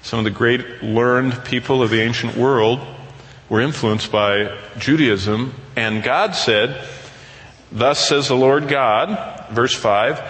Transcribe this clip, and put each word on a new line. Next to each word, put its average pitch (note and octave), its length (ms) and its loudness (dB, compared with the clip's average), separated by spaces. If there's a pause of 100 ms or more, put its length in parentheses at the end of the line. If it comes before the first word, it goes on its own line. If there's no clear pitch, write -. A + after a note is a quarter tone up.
Some - 180 -4
of A2 40 0
the G#2+ 80 0
great A#2+ 500 0
learned B2 640 0
people B2+ 400 0
of A2 60 2
the A2 120 2
ancient A#2 360 -2
world A#2+ 420 4 (680)
were G#2+ 100 2
influenced A#2 500 0
by G#2 400 2 (280)
Judaism, A#2 760 2 (220)
and G#2+ 260 -2
God E3 340 0
said, A2+ 520 0 (840)
"Thus B2+ 380 0
says C#3+ 220 0
the C3 80 2
Lord C#3 320 4
God," C#3 840 0
verse A#2 220 0
five, A2+ 560 0